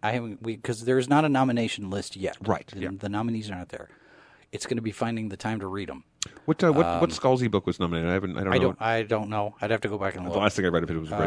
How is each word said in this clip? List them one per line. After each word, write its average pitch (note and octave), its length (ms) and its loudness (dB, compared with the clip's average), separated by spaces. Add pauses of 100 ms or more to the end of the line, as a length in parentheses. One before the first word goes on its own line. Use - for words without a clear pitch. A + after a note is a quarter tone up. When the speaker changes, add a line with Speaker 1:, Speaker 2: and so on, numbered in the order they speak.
Speaker 1:
I G#2+ 80 0
haven't, A#2 320 -6
we, A2+ 140 -6
'cause A2+ 280 -8
there's B2+ 240 2
not D3 160 6
a D3+ 40 2
nomination A#2+ 600 0
list G2 260 -6
yet. F#2 260 -6
Speaker 2:
Right, G2+ 260 -2
Speaker 1:
The, G2 140 -14
Speaker 2:
yeah. F#2 140 -6
Speaker 1:
the G2+ 140 -8
nominees A2 400 -4
aren't F2+ 200 -10
there. - 200 -14 (600)
It's - 160 -10
gonna A#2 160 -2
be A2 80 -2
finding A2+ 380 -4
the G2 80 -8
time G#2+ 240 -4
to G2 60 -6
read F#2+ 220 -6
'em. C2+ 140 -12 (420)
Speaker 2:
What, - 180 2
uh, D#3+ 100 8
what, E3+ 120 6 (140)
what - 40 6
Speaker 1:
Um, E3+ 60 4
Speaker 2:
Scalzi B2+ 400 4
book G2+ 160 2
was F2+ 140 0
nominated? E2+ 300 0
I F2+ 40 2
haven't, F#2+ 240 0
I G2 60 -2
don't F#2+ 100 2
Speaker 1:
I B2+ 40 4
Speaker 2:
know. - 60 4
Speaker 1:
don't, - 180 0
I A2+ 220 0
don't G#2+ 260 -2
know. G#2+ 320 -2
I'd G#2 100 -2
have A2 100 2
to A2 60 -2
go G#2 100 -4
back F#2+ 180 -2
and F2+ 100 -8
Speaker 2:
The F2 40 -4
Speaker 1:
look. E2+ 100 0
Speaker 2:
last G#2 180 4
thing F#2+ 80 2
I - 20 4
read E2+ 160 4
of E2 60 -4
it E2 80 -2
was D#2+ 120 -6
Red G2+ 180 -2